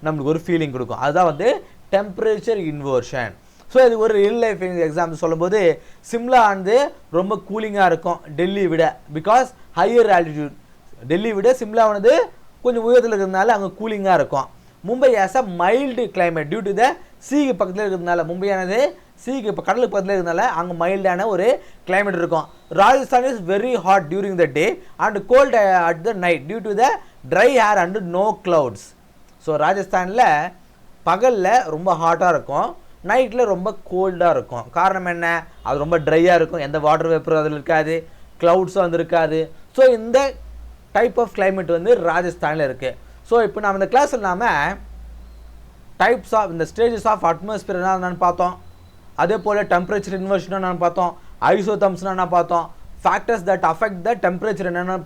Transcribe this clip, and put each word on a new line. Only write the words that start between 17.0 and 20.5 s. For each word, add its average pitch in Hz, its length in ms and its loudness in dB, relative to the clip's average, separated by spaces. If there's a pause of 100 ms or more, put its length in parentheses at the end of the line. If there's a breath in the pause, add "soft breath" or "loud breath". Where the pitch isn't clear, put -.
சீக்கு 277 320 0
பக்கத்துல 190 240 -2
இருக்கிறதுனால, 175 460 -2
மும்பையானது 190 500 -2 (460 soft breath)
சீக்கு 240 320 -4
ப-, 170 100 -8
கடலுக்கு 208 280 0
பக்கத்துல 196 180 -2
இருக்கிறதுனால 180 320 0 (140)